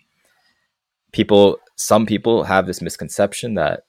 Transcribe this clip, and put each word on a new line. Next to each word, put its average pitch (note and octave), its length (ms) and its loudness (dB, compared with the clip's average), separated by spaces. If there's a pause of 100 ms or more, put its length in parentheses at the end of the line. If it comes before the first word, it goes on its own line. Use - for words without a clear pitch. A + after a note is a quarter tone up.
(1120)
people, G2+ 460 4 (180)
some A2 280 0
people A2 380 -2
have F#2 240 0
this F2+ 140 -8
misconception G2+ 720 -6
that D#2 340 -4